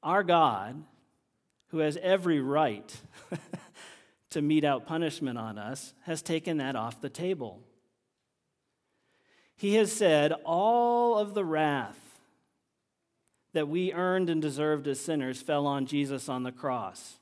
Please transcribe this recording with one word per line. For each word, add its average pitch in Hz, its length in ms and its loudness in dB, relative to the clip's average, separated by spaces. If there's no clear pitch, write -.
Our 185 180 4
God, 147 600 2
who 160 120 -4
has 151 180 0
every 180 420 2
right 131 640 0
<laughs> 156 80 -8
to 156 120 -4
mete 151 220 4
out 139 220 0
punishment 156 520 -4
on 110 200 -8
us, 110 440 -10
has 160 200 -6
taken 165 360 -4
that 135 180 -4
off 117 260 -6
the 139 80 -8
table. 135 540 -6
He 202 200 0
has 214 160 4
said, 156 400 6
"All 240 720 4
of 208 160 -2
the 202 100 0
wrath 151 760 -2
that 151 140 0
we 180 240 -2
earned 185 380 0
and 160 120 0
deserved 147 460 -2
as 135 120 -2
sinners 135 420 -4
fell 143 260 0
on 139 180 -2
Jesus 139 440 -4
on 127 140 -4
the 127 80 -6
cross." 123 720 -8